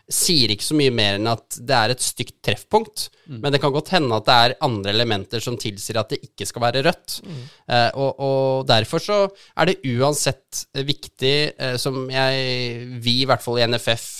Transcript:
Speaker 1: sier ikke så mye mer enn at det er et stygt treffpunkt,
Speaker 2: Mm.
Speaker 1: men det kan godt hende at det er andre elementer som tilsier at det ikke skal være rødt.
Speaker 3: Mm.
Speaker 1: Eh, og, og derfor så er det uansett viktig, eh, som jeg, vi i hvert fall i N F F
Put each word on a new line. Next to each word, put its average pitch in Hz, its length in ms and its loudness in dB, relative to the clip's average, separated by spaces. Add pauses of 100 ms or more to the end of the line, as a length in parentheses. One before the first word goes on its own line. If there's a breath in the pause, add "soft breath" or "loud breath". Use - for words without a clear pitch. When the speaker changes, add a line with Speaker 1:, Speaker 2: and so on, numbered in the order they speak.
Speaker 1:
sier 131 420 2
ikke 104 140 -4
så 151 100 -2
mye 143 160 4
mer 104 240 2
enn 107 160 0
at - 240 -6
det 120 220 -2
er 113 180 2
et - 100 -6
stygt - 400 -8
treffpunkt, - 640 -2 (100)
Speaker 2:
Mm. 131 200 -14
Speaker 1:
men 175 140 -2
det 139 80 4
kan 143 100 2
godt 147 220 -2
hende 156 180 2
at 110 160 0
det 139 80 6
er 120 240 6
andre 104 320 -2
elementer 110 480 -2
som 120 160 -6
tilsier 107 400 -8
at 110 140 -2
det - 100 -6
ikke - 260 -12
skal - 200 -6
være 123 180 2
rødt. - 380 0
Speaker 3:
Mm. 175 160 -14 (260 loud breath)
Speaker 1:
Eh, 120 300 2
og, 135 260 -2
og 135 480 0
derfor 117 320 4
så 208 200 0 (320 loud breath)
er 160 180 2
det 196 140 0
uansett 135 880 -2
viktig, 143 840 -2
eh, 131 240 -4
som 131 320 -4
jeg, 127 920 -2
vi 120 220 0
i 135 40 0
hvert 127 200 2
fall 120 160 0
i - 20 4
N 117 160 2
F - 80 -4
F 117 220 -2 (100)